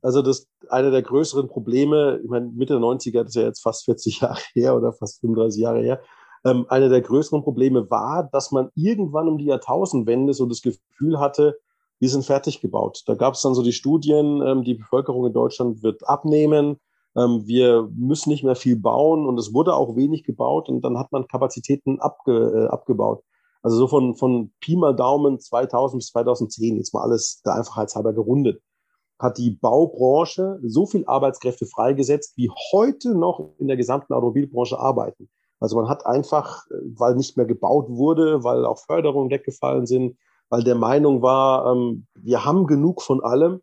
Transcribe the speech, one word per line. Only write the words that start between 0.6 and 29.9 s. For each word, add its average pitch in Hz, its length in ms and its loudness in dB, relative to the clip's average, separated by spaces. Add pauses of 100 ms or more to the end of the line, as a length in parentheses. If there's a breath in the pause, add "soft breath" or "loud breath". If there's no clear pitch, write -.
einer 131 220 2
der 131 100 2
größeren 135 480 -2
Probleme, 135 760 0
ich 113 60 -10
meine, 120 180 -2
Mitte 123 260 -2
der 131 60 2
neunziger, 117 440 0
das 110 120 -8
ist 117 60 0
ja 113 60 2
jetzt 110 140 -8
fast - 220 -4
vierzig - 380 -2
Jahre 120 180 -2 (140)
her 127 240 2
oder 113 160 0
fast - 260 -14
fünfunddreißig 113 420 0
Jahre 117 200 0
her, 123 180 -2 (460 loud breath)
ähm, 123 240 2
einer 131 180 4
der 127 140 6
größeren 143 420 0
Probleme 127 460 0
war, 135 420 -2
dass 135 200 -2
man 131 240 0
irgendwann 165 520 0
um 156 100 0
die 143 80 -6
Jahrtausendwende 131 880 0
so 127 120 0
das 120 160 -6
Gefühl 147 580 -4
hatte, 143 400 2 (400 soft breath)
wir 127 80 2
sind 131 160 0
fertig - 380 -2
gebaut. - 460 -4
Da 113 80 0
gab's 127 260 0
dann 135 120 2
so 123 80 2
die 120 120 2
Studien, 147 680 2
ähm, 135 220 0
die 123 120 -2
Bevölkerung 127 500 -2
in 117 80 -2
Deutschland 120 500 -2
wird - 240 -2
abnehmen, 151 680 2 (400)
ähm, 120 280 2
wir 117 480 4
müssen 131 360 -2
nicht 139 160 -2
mehr 131 100 2
viel 123 220 0
bauen 143 500 2
und 123 100 -2
es 107 160 -6
wurde 165 200 2
auch 120 240 0
wenig 147 260 0
gebaut 135 460 -2
und 127 120 -2
dann 123 160 -2
hat 131 140 -8
man 131 160 -6
Kapazitäten 135 720 -2
abge-, 113 680 0
äh, - 0 -
abgebaut. 110 540 -2 (400)
Also 113 140 0
so 123 140 4
von, 127 260 2
von 123 460 -2
Pi 165 160 0
mal 151 180 2
Daumen 135 460 2
zweitausend 123 580 -2
bis - 120 -14
zweitausendzehn, 113 680 -2
jetzt - 160 -8
mal - 80 -4
alles 117 420 -2
der 101 120 -2
Einfachheit 110 380 -6
halber 110 200 -2
gerundet, 117 480 0 (600)
hat 127 160 -2
die 120 140 0
Baubranche 151 1120 0